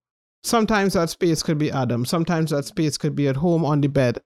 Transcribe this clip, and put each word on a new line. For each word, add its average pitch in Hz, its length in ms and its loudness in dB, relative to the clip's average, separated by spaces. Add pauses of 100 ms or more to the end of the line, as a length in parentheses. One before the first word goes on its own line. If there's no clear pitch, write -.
(420)
Sometimes 208 520 2
that 165 160 2
space 170 320 0
could 160 160 -2
be 151 120 -2
Adam. 127 360 -2
Sometimes 165 440 -2
that 143 140 -2
space 156 320 -4
could 143 180 -4
be 143 140 0
at 135 80 0
home 165 280 2
on 147 180 2
the 143 60 2
bed. 131 380 2